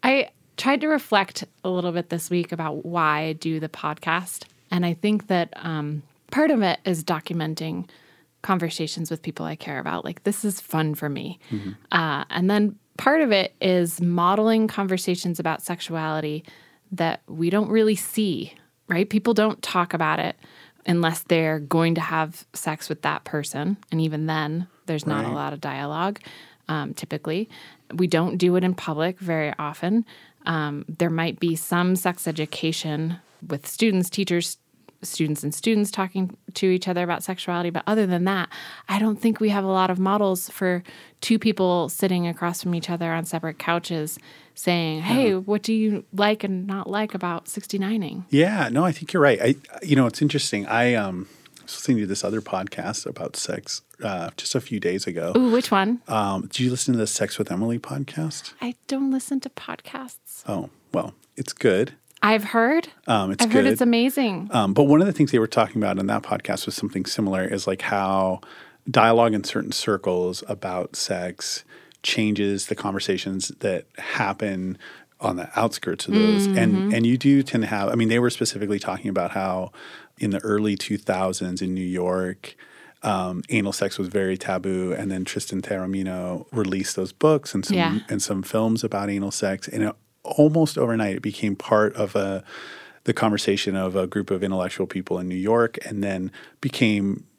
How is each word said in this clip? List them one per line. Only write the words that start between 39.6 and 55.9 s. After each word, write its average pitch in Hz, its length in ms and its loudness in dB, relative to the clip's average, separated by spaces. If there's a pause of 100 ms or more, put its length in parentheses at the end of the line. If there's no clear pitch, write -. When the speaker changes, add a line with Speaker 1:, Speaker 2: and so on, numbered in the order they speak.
Speaker 1:
a 190 40 0
lot 185 220 4
of 185 100 0
models 190 500 2
for 180 340 0 (380)
two 226 180 2
people 180 500 2
sitting 180 380 0
across 170 360 -2
from 175 120 0
each 170 140 -4
other 170 240 -2
on 165 120 -2
separate 160 340 -6
couches 170 600 -2 (360)
saying, 165 460 0
"Hey, 233 280 4
Speaker 2:
Yeah. 190 80 2
Speaker 1:
what 202 260 0
do 220 100 0
you 214 300 2 (100)
like 208 300 2
and 190 240 -2
not 196 220 -6
like 214 240 -2
about 175 340 -4
sixty-nining?" 196 840 -4
Speaker 2:
Yeah, 160 420 4
no, 143 140 2
I 180 60 2
think - 220 -8
you're 165 100 6
right. 127 180 6
I, 131 140 4 (260)
you 151 140 4
know, 131 100 6
it's - 160 0
interesting. 135 460 0
I, 120 280 4
um, 95 320 -2 (360)
was - 120 -14
listening 120 240 2
to 104 80 0
this 98 160 -4
other 107 180 -2
podcast 95 640 -6
about - 320 -8
sex, - 440 -8 (220)
uh, 92 340 -6
just - 180 -6
a 127 40 2
few 113 200 -6
days 92 280 -2
ago. 85 300 -4
Speaker 1:
Ooh, 254 140 0
which 247 200 0
one? 208 360 0